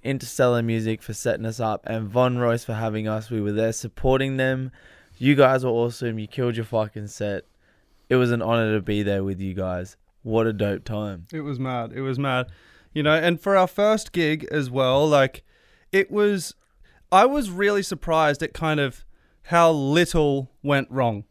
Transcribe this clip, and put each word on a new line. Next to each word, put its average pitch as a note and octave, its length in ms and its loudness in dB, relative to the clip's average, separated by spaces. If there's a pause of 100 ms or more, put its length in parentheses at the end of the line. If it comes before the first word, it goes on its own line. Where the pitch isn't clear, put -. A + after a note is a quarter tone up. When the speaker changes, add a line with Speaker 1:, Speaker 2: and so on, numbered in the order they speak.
Speaker 1:
Interstellar B2+ 580 0
Music A2+ 400 -2
for - 120 -12
setting A2+ 340 -4
us A2+ 120 -8
up, A2 280 -4
and A2+ 200 -6
Von B2 300 2
Royce A#2 260 0
for A2+ 120 -6
having A2 320 -4
us. G#2+ 240 -6
We A2 100 -2
were G#2 120 -2
there A2+ 200 0
supporting C3+ 640 -2
them. C3 340 -2 (460)
You C3+ 180 4
guys C3 300 6
were B2+ 60 0
awesome. A#2 480 -2
You G#2+ 80 -8
killed B2 300 -2
your A2+ 80 -4
fucking G#2+ 420 -4
set. G2+ 380 -6 (640)
It B2+ 100 4
was B2 140 4
an A#2+ 120 0
honor A2+ 320 2
to G#2 60 0
be G#2 220 -2
there G2 200 0
with G2 180 -4
you F#2+ 140 -6
guys. F#2 420 -6 (240)
What A2+ 240 0
a A2+ 80 0
dope G2+ 320 -2
time. G#2 480 -8
Speaker 2:
It D#3+ 80 -10
was C#3+ 180 -8
mad. B2 360 -6
It C3 60 -8
was C3+ 180 -4
mad. C3 320 -2 (420)
You D3+ 80 -4
know, D3+ 140 4
and E3 260 2
for G3 160 4
our F#3 100 6
first G#3 440 0
gig D#3 400 0
as C#3+ 180 -2
well, C3 380 2
like, C#3 340 2 (500)
it G3 200 2
was, G#3 420 0 (580)
I F#3+ 140 8
was C4+ 240 0
really G3+ 320 0
surprised D#3+ 640 0
at D#3 100 -8
kind D#3 260 -2
of C3+ 240 -4 (420)
how E3+ 260 4
little D3 800 2 (100)
went C#3 300 0
wrong. A#2 400 -2